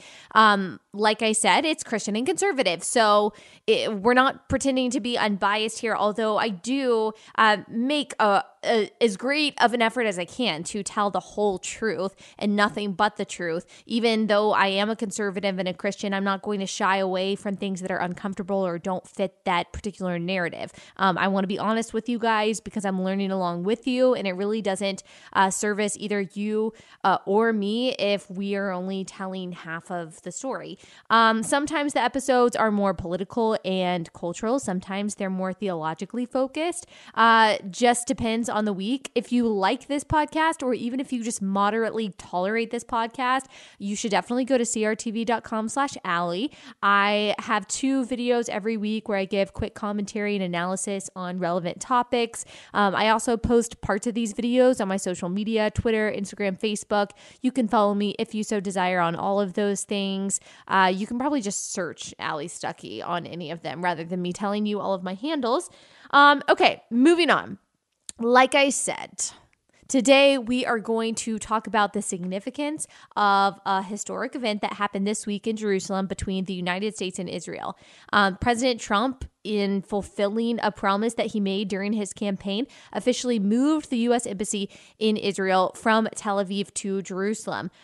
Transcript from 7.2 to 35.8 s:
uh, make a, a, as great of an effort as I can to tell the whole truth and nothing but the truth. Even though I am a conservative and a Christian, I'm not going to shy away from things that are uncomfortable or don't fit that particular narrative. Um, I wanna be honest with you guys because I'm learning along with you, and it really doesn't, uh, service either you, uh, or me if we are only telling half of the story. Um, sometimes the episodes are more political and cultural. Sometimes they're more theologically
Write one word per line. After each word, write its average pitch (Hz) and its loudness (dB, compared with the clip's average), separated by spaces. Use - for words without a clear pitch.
uh, 214 6
make 226 -2
a, 202 4
a, 214 2
as 208 4
great 285 0
of 226 4
an 233 2
effort 226 0
as 196 -2
I 175 -4
can 170 -4
to 202 -6
tell 208 -2
the 190 -2
whole 202 -2
truth 190 -4
and 208 0
nothing 208 2
but 208 0
the 202 -4
truth. 175 -6
Even 220 2
though 208 4
I 196 4
am 196 0
a 226 -2
conservative 196 -4
and 185 -2
a 180 -4
Christian, 196 -4
I'm 196 0
not 196 0
going 208 -4
to 190 -4
shy 196 0
away 190 0
from 196 -4
things 190 -6
that 185 -6
are 180 -2
uncomfortable 190 -4
or 175 -2
don't 185 -6
fit - -6
that 175 0
particular 180 -6
narrative. 175 -4
Um, 190 2
I 180 2
wanna 196 0
be 190 -2
honest 226 -2
with 220 -4
you 240 -2
guys 220 0
because 196 -6
I'm 190 0
learning 190 -2
along 175 -2
with 226 -2
you, 254 4
and 196 -2
it 180 -2
really 202 -2
doesn't, 196 -2
uh, 190 4
service 208 -2
either 202 -2
you, 214 -2
uh, 190 4
or 220 2
me 220 0
if 202 -2
we 196 -4
are 196 -2
only 185 -6
telling 185 -10
half 165 -12
of 170 -8
the 180 -14
story. 175 -10
Um, 226 6
sometimes 294 0
the 254 0
episodes 247 2
are 220 2
more 202 2
political 190 -2
and 180 0
cultural. 220 -2
Sometimes 202 -4
they're 196 -4
more 185 -4
theologically 180 -4